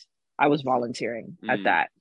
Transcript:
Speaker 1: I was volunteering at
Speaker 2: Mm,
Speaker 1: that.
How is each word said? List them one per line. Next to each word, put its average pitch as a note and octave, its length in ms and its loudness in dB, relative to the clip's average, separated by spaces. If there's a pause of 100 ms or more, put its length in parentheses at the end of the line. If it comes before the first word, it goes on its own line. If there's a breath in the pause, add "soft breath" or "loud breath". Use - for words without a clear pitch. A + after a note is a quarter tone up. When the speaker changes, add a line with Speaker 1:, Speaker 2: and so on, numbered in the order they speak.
(380)
Speaker 1:
I D#3 100 4
was D3 120 2
volunteering A#2+ 800 -4 (100)
at A#2 120 0
Speaker 2:
Mm, F#2+ 40 -4
Speaker 1:
that. F2+ 240 2 (120)